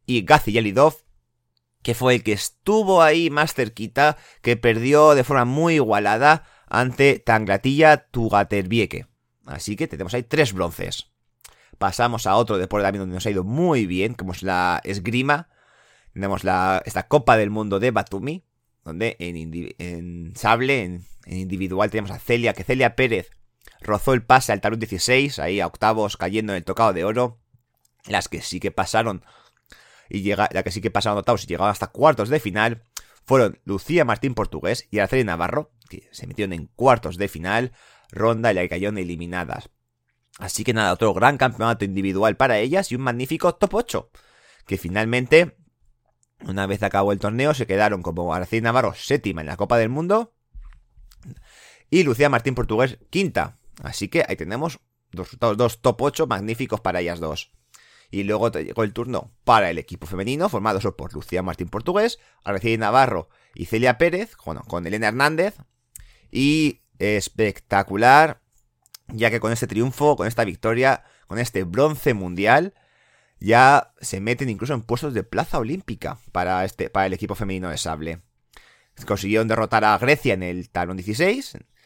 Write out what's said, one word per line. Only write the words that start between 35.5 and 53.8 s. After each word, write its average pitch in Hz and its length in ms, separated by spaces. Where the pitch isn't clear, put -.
que - 240
se - 160
metieron 98 240
en 82 140
cuartos 113 400
de 101 100
final, 104 460
ronda 113 380
en 95 60
la 90 60
que 90 60
cayeron 98 300
eliminadas. 87 720
Así 98 240
que 113 120
nada, 104 180
otro 104 200
gran 120 260
campeonato 113 460
individual 98 520
para 123 220
ellas 147 340
y - 20
un 123 80
magnífico 131 520
top 190 200
ocho, - 360
que 95 100
finalmente, 120 800
una 98 200
vez 98 160
acabó 98 300
el 98 60
torneo, 120 360
se 123 120
quedaron 101 360
como 87 320
Araceli 92 260
Navarro 117 340
séptima 98 460
en 78 60
la 87 100
Copa 101 220
del 113 100
Mundo 180 460
y 170 140
Lucía 139 260
Martín 131 260
Portugués 117 440
quinta. 165 500